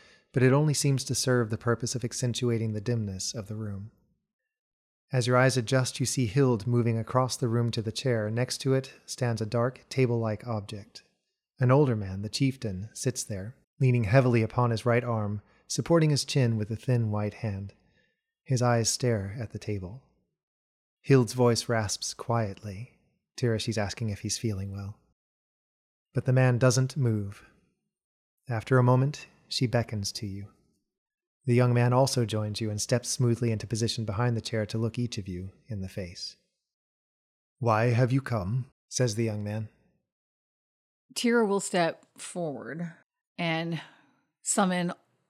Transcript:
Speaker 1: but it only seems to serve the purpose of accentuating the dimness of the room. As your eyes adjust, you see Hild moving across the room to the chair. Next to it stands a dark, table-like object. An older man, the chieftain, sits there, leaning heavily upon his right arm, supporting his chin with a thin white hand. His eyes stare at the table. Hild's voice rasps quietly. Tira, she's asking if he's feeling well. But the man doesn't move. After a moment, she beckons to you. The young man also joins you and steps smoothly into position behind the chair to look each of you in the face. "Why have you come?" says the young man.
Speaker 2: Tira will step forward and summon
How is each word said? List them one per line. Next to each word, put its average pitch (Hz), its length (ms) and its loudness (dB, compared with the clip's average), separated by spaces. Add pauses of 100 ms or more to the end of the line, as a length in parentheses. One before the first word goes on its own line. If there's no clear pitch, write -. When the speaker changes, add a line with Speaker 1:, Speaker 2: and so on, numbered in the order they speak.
(340)
Speaker 1:
but 120 80 2
it 127 120 6
only 147 200 4
seems 135 300 2
to 131 120 -4
serve 120 360 2
the 110 60 -2
purpose 117 360 -2
of 120 100 -4
accentuating 117 720 -2
the 107 80 -4
dimness 101 540 -4
of 104 120 -8
the 107 80 -10
room. 104 360 -10 (1200)
As 123 160 0
your 123 100 4
eyes 127 200 4
adjust, 127 420 0
you 123 80 0
see 131 180 0
Hild 120 400 2
moving 117 320 2
across 127 400 -2
the 127 100 -2
room 117 240 0
to 113 120 -4
the 110 80 -4
chair. 110 400 -2
Next 123 280 -2
to 131 140 0
it 131 200 -2 (120)
stands 120 360 -2
a 110 40 -2
dark, 120 420 -2
table-like 117 600 0
object. 104 560 -8 (560)
An 127 100 4
older 131 260 6
man, 98 280 -6
the 107 60 -6
chieftain, 110 640 -2
sits - 300 -4
there, 101 320 -10 (240)
leaning 123 260 4
heavily 120 360 6
upon 120 300 0
his 113 160 -2
right 120 160 2
arm, 107 380 -4 (260)
supporting 160 420 2
his 143 160 0
chin 120 320 2
with 107 140 -4
a 110 40 -2
thin 117 360 0
white 104 240 -4
hand. 101 380 -6 (680)
His 123 200 0
eyes 117 260 2
stare 104 500 -2
at 110 120 -8
the 107 80 -10
table. 101 420 -8 (1040)
Hild's 127 300 6
voice 120 360 2
rasps 113 460 -4
quietly. 107 800 -6 (440)
Tira, 113 220 0
she's 107 180 -4
asking 107 320 -4
if 101 120 -8
he's 104 180 -4
feeling 98 320 -4
well. 98 240 -10 (1200)
But 131 100 -4
the 131 80 2
man 127 240 4
doesn't 131 400 2
move. 107 460 -2 (1040)
After 127 300 2
a 123 40 6
moment, 127 440 2 (200)
she - 200 -2
beckons 107 460 -2
to - 120 -10
you. 101 220 -10 (960)
The 123 100 4
young 123 180 6
man 120 180 4
also 127 320 4
joins 107 380 -4
you 110 80 -2
and 104 100 -4
steps 120 300 0
smoothly 120 420 2
into 104 160 -4
position 113 380 -2
behind 117 320 0
the 110 40 -2
chair 110 260 -2
to 113 100 -6
look 113 200 -2
each 120 200 -4
of 95 100 -8
you 92 220 -8 (180)
in 104 140 -6
the 92 80 -8
face. - 480 -10 (1200)
"Why 113 280 4
have 123 260 4
you 135 80 2
come?" 117 460 -4 (200)
says 120 280 0
the 113 100 0
young 104 180 -4
man. 107 240 -6 (1500)
Speaker 2:
Tira 233 300 2
will 196 140 2
step 175 460 -2 (120)
forward 156 760 -8 (460)
and 165 420 -2 (600)
summon 180 520 0 (360)